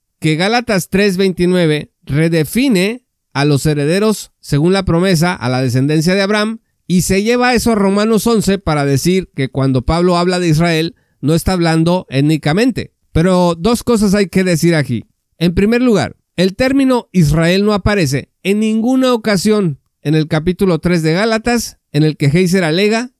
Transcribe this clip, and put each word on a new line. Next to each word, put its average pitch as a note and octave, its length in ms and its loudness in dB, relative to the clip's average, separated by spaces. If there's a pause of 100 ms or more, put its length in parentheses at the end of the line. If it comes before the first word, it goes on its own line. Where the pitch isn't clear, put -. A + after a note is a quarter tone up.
(200)
que D#3 160 0
Gálatas G#3 520 -2
tres F#3+ 280 0
veintinueve F3+ 760 0 (140)
redefine F3+ 1000 0 (280)
a C#3 120 -2
los D3 220 0
herederos E3 640 -2 (100)
según D3+ 320 0
la G3 120 -2
promesa, F3 500 0
a A#2+ 140 -6
la B2+ 140 -2
descendencia D3 520 0
de G3+ 80 0
Abraham, G#3+ 380 -2 (300)
y F3+ 120 2
se F#3+ 200 0
lleva B3 320 0
eso A#3 180 0
a - 20 0
Romanos G3+ 520 0
once G3+ 320 0
para D3+ 280 -2
decir E3 500 0
que C3+ 140 -4
cuando C3 320 0
Pablo F3 340 0
habla F3+ 240 0
de F3 80 0
Israel, E3 460 0 (260)
no C#3+ 140 0
está E3+ 180 -2
hablando E3+ 560 0
étnicamente. D3+ 880 -2 (180)
Pero F3 420 2
dos G3 280 -2
cosas G#3+ 320 2
hay G3+ 140 0
que F#3+ 140 0
decir E3+ 320 2
aquí. B2 300 -2 (320)
En E3+ 180 -2
primer G#3+ 280 0
lugar, G3+ 340 0 (180)
el F#3+ 220 0
término C4 560 0
Israel E3+ 540 2
no G#3+ 80 2
aparece F3+ 560 -2 (120)
en G3+ 180 0
ninguna A#3+ 520 0
ocasión G#3 680 0 (200)
en D3 140 -2
el D#3 140 0
capítulo E3+ 500 0
tres F3 240 0
de D#3 100 0
Gálatas, A3 680 -2 (140)
en D3 120 2
el D#3 120 0
que C#3+ 160 0
Heiser F#3 320 2
alega G#3 540 -2